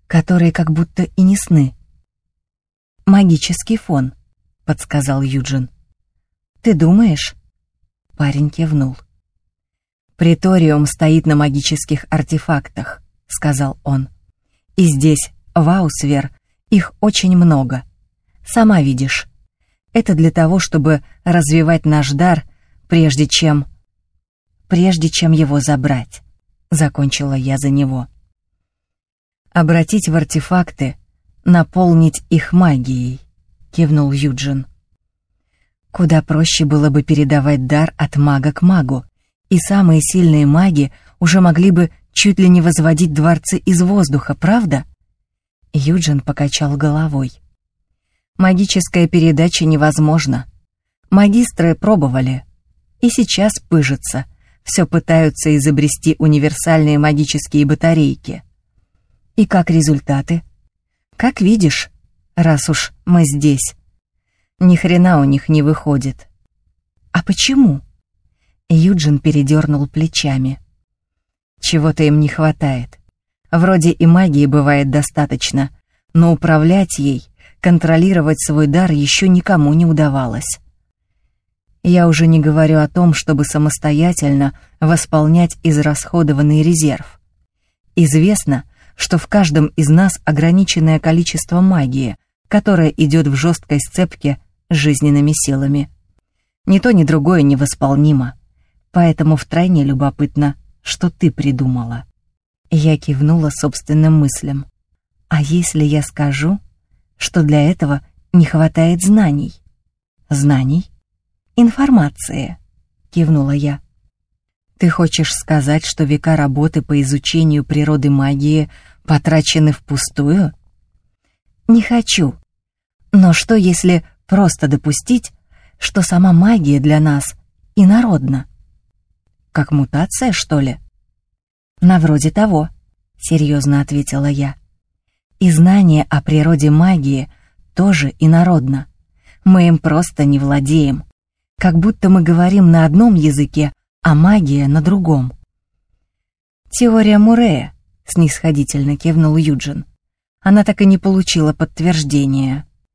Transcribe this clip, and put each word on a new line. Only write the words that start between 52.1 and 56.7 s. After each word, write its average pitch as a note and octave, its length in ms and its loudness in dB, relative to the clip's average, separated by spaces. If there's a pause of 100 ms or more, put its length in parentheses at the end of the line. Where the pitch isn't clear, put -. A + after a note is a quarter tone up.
И A#3+ 80 0
сейчас G#3+ 460 -2 (140)
пыжатся. C#3 580 -2 (360)
Всё - 240 -2
пытаются D#3+ 720 0
изобрести D3 640 0
универсальные D3+ 800 0